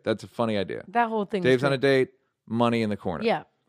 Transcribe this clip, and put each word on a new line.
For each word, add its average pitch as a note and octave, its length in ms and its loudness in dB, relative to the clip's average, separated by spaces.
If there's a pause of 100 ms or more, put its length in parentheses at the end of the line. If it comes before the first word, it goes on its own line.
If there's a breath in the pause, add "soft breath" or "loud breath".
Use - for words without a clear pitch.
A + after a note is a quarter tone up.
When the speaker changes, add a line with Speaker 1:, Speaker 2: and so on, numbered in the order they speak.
Speaker 1:
That's G#2+ 200 -2
a G2+ 40 -16
funny A2+ 300 -2
idea. E2+ 300 -6
Speaker 2:
That A#3 200 0
whole A3 160 -2
thing F#3+ 180 -6
Speaker 1:
Dave's B2+ 200 4
Speaker 2:
was C#3+ 60 2
Speaker 1:
on C#3 40 2
a C3+ 60 -2
Speaker 2:
great. C3 280 4
Speaker 1:
date, - 80 -18 (320)
money A#2 360 0
in G#2+ 80 -2
the G2+ 80 -4
corner. F2+ 260 -6
Speaker 2:
Yeah, F#3 200 0 (240)